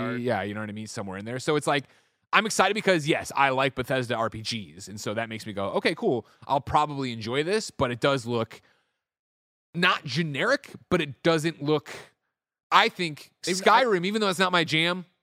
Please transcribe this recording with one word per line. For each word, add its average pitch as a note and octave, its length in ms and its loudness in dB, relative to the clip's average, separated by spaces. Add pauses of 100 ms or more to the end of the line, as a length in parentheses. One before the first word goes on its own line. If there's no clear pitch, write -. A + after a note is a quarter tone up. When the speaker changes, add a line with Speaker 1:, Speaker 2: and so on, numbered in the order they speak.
Speaker 1:
hour. A#2+ 140 -4
Speaker 2:
Yeah, A#2+ 240 -2
you G2+ 120 -6
know G#2+ 60 -8
what G#2+ 100 -8
I G#2 40 -10
mean? G#2+ 140 -10
Somewhere G2 300 -10
in G2+ 60 -10
there. A#2+ 160 -8
So D3+ 160 0
it's D3 100 0
like, E3+ 200 0 (480)
I'm G3 120 6
excited G3 280 2
because, F3+ 340 2
yes, A#2 300 -2
I C#3 140 4
like C3 220 0
Bethesda B2+ 420 -2
R A2+ 140 0
P A2 120 -8
Gs. G2 480 -10
And G#2 100 -14
so G#2+ 140 -6
that A2+ 160 -4
makes A2 160 -10
me G#2+ 80 -8
go, G2 160 -4
"Okay, F3+ 260 -2
cool. D3 320 0 (180)
I'll C#3 140 0
probably C#3+ 540 -2
enjoy A2+ 300 -2
this," G3+ 280 -2
but C3 180 -2
it A#2+ 120 -4
does C3+ 240 2
look A#2+ 360 -4 (1120)
not E3 300 2
generic, D3+ 680 -2 (180)
but F3 120 2
it D3 220 -6
doesn't E3 400 2
look, D3+ 260 0 (840)
I G3+ 180 6
think E3 420 -6 (120)
Speaker 1:
They've, F3+ 240 -2
I A3+ 160 8
Speaker 2:
Skyrim, F#3 220 2
even G#3 140 0
though G#3 100 2
it's F3 100 -2
not F#3 120 2
my F3 120 4
jam, E3 420 0 (180)